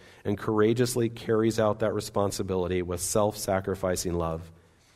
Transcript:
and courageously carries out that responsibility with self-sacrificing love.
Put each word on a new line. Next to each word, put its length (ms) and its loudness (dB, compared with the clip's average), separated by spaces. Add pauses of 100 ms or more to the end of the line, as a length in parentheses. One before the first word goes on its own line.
(240)
and 120 0
courageously 720 2
carries 520 0
out 180 2
that 160 0
responsibility 880 -2
with 180 -4
self-sacrificing 1120 0
love. 360 -4 (460)